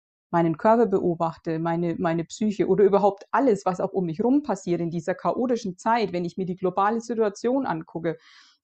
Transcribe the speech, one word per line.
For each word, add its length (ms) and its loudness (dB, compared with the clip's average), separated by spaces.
meinen 280 2
Körper 280 4
beobachte, 720 -2
meine, 400 -2
meine 260 -2
Psyche 440 -2
oder 160 4
überhaupt 460 4
alles, 340 2
was 160 -2
auch 120 -2
um 140 -2
mich 160 -4
rum 200 4
passiert 380 -2
in 100 -4
dieser 240 -4
chaotischen 640 -2
Zeit, 340 0
wenn 120 -2
ich 120 -8
mir 100 -4
die 100 -4
globale 440 0
Situation 640 -2
angucke, 520 -4